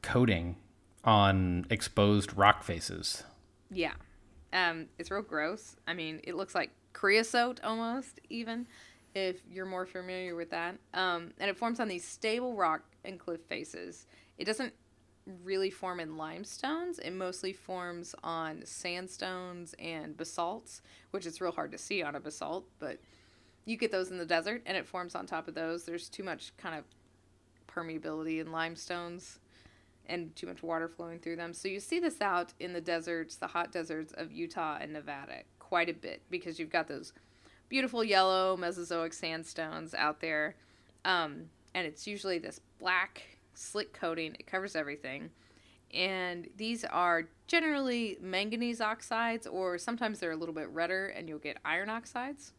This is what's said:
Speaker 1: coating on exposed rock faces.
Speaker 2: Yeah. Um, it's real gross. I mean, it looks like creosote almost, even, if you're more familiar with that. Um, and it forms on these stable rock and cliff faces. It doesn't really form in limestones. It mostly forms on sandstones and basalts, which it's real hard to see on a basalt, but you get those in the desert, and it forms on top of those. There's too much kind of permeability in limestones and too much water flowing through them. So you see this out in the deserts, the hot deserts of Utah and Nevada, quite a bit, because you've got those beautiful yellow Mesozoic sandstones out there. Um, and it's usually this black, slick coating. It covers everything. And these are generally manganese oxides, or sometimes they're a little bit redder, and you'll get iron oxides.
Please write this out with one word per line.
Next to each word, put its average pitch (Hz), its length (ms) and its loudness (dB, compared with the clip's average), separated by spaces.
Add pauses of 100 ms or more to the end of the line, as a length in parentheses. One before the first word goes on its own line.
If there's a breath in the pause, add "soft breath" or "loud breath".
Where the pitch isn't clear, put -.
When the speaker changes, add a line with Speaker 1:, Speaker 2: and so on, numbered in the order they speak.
Speaker 1:
coating 90 540 4 (480)
on 95 640 8
exposed 104 680 6
rock 101 260 10
faces. 85 600 -4 (480)
Speaker 2:
Yeah. 170 220 0 (600)
Um, 170 340 2 (120)
it's 170 120 -8
real 202 120 0
gross. 170 540 -2 (100)
I - 80 0
mean, 160 300 -6
it 175 120 -6
looks 185 180 -4
like 170 160 2 (240)
creosote 226 680 6
almost, 226 560 -2 (120)
even, 233 360 -4 (480 loud breath)
if 185 340 0
you're 185 180 -8
more 185 200 -2
familiar 185 480 -6
with 170 160 -4
that. 170 260 -2 (180)
Um, 175 440 2
and 196 120 2
it 190 60 0
forms 233 240 0
on 220 80 2
these 180 160 -4
stable 240 500 0
rock 170 280 4 (220)
and 190 160 -8
cliff 165 280 -6
faces. - 580 -8 (320 soft breath)
It 170 80 -4
doesn't 220 260 -2 (720)
really 190 260 2
form 180 300 -4
in 160 160 -6
limestones. 208 840 -4
It - 140 -6
mostly 185 400 -4
forms 180 640 -8 (100)
on 165 400 -2
sandstones 180 1120 -6
and 156 380 -6
basalts, 170 640 -4 (300 soft breath)
which 190 160 -6
it's 160 160 -8
real 170 100 0
hard - 200 -2
to - 60 -12
see 196 240 -2
on 147 120 -2
a 139 60 -6
basalt, 151 440 -6 (140)
but - 200 -6 (680 soft breath)
you 226 100 -2
get 220 160 2
those 185 180 0
in 185 60 -8
the 175 80 -4
desert, 175 400 0
and 190 120 -2
it - 120 -2
forms 175 260 -6
on - 120 -6
top 160 200 -4
of 165 80 -10
those. 170 300 -2
There's 170 240 -6
too - 160 -10
much - 320 -8
kind 170 180 -6
of 151 100 -8 (840)
permeability 160 720 -2
in 160 100 -6
limestones 170 880 -4 (680 soft breath)
and 165 280 -4
too - 120 -10
much 175 160 -12
water 165 260 0
flowing 170 320 -10
through 165 160 -6
them. 170 160 -6
So 180 160 -6
you 196 100 -2
see 330 220 0
this 339 200 0
out 175 380 2
in 180 140 -6
the 175 80 -2
deserts, 165 560 -2
the - 100 -4
hot 175 240 0
deserts 160 460 -4
of 160 160 -6
Utah 160 480 -2
and 147 120 -8
Nevada, 147 500 -10 (180)
quite 170 280 4
a 165 60 -2
bit, - 360 -8
because 170 280 -6
you've 160 120 -4
got 160 180 2
those - 240 -10 (560 soft breath)
beautiful 247 340 2
yellow 190 540 6
Mesozoic 170 560 -2
sandstones 160 840 -6
out 151 260 2
there. 151 360 0 (480 soft breath)
Um, 160 460 2 (240)
and 180 120 0
it's 156 220 -8
usually 196 320 -2
this - 200 -10 (200)
black, 185 420 2 (320)
slick - 380 -6
coating. 165 480 -2
It - 80 -16
covers 190 260 -4
everything. 147 560 -4 (640 soft breath)
And 180 640 0
these 226 280 -2
are 170 440 4 (180)
generally 269 760 2
manganese 214 600 0
oxides, 226 680 0
or 180 320 0
sometimes 233 400 -2
they're 170 140 -2
a 160 40 -2
little 165 180 -4
bit 156 160 -4
redder, 180 380 0
and 170 200 -8
you'll 156 100 -6
get - 260 -6
iron 175 240 0
oxides. 240 720 -6